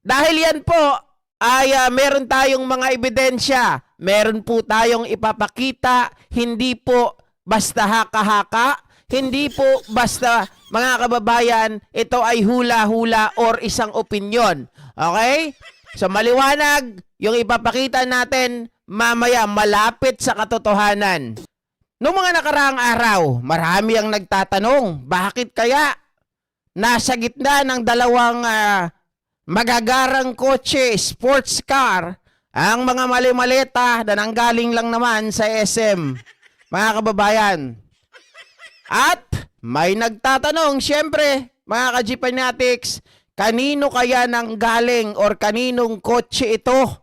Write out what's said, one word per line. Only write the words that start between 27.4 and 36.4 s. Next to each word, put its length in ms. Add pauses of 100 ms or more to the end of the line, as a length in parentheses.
ng 160
dalawang, 640
ah, 480 (560)
magagarang 880
kotse, 640
sports 640
car, 560 (320)
ang 320
mga 240
mali-maleta 960
na 160
nanggaling 560
lang 160
naman 400
sa 160
S 320
M, 400 (480)